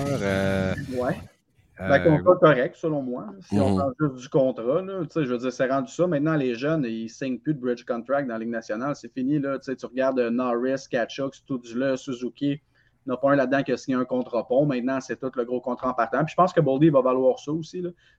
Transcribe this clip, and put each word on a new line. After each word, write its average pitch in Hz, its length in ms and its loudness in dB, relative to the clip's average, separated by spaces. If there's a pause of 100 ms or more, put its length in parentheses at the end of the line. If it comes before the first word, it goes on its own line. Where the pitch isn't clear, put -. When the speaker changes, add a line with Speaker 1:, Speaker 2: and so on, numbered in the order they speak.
Speaker 1:
Euh, 95 680 0 (220)
Speaker 2:
Ouais. 127 200 -2 (640)
Speaker 1:
euh, 95 80 -4
Speaker 2:
Ben, 143 120 6
contrat 180 360 4
correct, 135 400 4
selon 151 260 -2
moi. 127 240 -6 (220)
Si 101 100 0
on 101 120 4
Speaker 3:
Mhm. 95 80 2
Speaker 2:
parle 127 220 -2
juste 131 220 -2
du 123 60 -16
contrat, 131 540 2
là, 190 200 -6
tu 143 80 -8
sais, 160 140 -2
je 123 80 -2
veux 120 60 0
dire, 123 140 -4
c'est 131 160 -2
rendu 131 240 -2
ça. 170 140 0
Maintenant, 156 280 0
les 131 200 0
jeunes, 143 300 -2
ils 113 240 -4
signent 127 300 -6
plus 151 160 -2
de 131 60 -10
bridge 123 240 -4
contract 135 420 -2
dans 117 80 -6
la 113 60 -4
Ligue 113 80 -6
nationale. 117 460 -4
C'est - 180 -16
fini, 135 280 0
là. 139 180 -4
Tu - 80 -20
sais, 131 100 -4
tu 123 100 -10
regardes, 127 340 0
euh, 117 100 0
Norris, 127 580 -2
Tkachuk, 135 460 -4
Stützle, 127 640 -4
Suzuki. 127 640 -6 (440)
Il - 40 -10
n'y 127 40 -2
en - 20 -2
a - 40 -4
pas 139 140 4
un 143 40 6
là-dedans 135 280 2
qui 135 80 -2
a 120 40 2
signé 131 200 -2
un 127 80 0
contrat 123 420 -2
pont. 135 180 4
Maintenant, 131 360 0
c'est 117 180 -8
tout 131 160 -6
le 123 100 -2
gros 123 160 -4
contrat 127 300 -4
en - 40 -2
partant. 123 300 0
Puis 156 80 -4
je - 40 -20
pense 180 160 4
que - 80 4
Boldy 143 300 6
va 135 120 6
valoir 127 360 4
ça - 140 -10
aussi, 165 280 -6
là. 175 100 -6 (280)